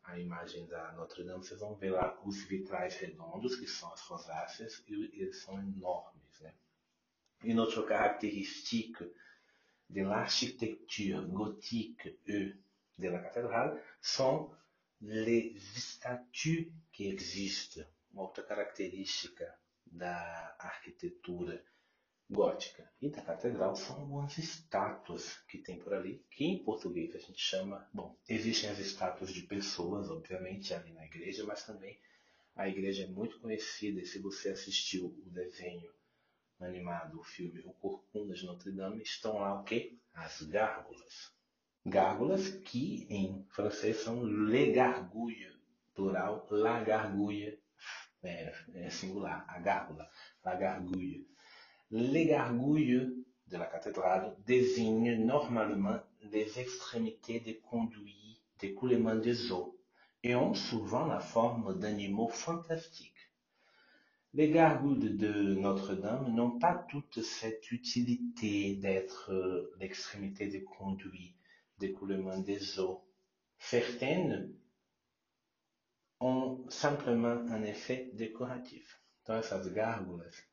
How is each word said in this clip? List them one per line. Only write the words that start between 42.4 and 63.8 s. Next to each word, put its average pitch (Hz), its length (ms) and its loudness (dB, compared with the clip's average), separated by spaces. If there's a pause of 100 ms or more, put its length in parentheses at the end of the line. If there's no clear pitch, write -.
que - 600 -2
em 98 400 0
francês 107 480 0
são 120 260 -2
les 110 500 6
gargouilles, 117 840 2 (380)
plural, 92 560 0
la 110 340 4
gargouille, 104 760 2 (640)
é, 85 300 -6 (200)
é 87 160 -8
singular, 92 580 -4
a 87 120 -10
gárgula, 85 500 0 (340)
la 92 120 0
gargouille. 92 720 -2 (640)
Les 135 340 6
gargouilles 127 960 6 (240)
de 90 100 -8
la 85 80 -2
cathédrale 92 680 2 (100)
désignent 117 800 6
normalement 113 760 4 (240)
les 107 380 0
extrémités 117 800 -4
des 110 200 -8
conduits 107 840 -6 (180)
d'écoulement 113 560 4
des 110 380 2
eaux - 260 -4 (420)
et 123 140 4
ont 131 180 6
souvent 117 520 0
la 104 160 0
forme 113 580 2
d'animaux 104 480 0
fantastiques. - 1040 -6 (1000)